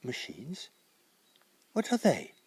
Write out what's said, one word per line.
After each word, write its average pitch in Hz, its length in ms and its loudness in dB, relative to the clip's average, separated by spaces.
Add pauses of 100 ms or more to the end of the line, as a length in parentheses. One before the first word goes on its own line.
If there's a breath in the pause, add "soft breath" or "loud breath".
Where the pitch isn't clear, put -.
Machines? 127 640 -8 (1040)
What - 180 0
are 240 60 2
they? 135 360 4 (140)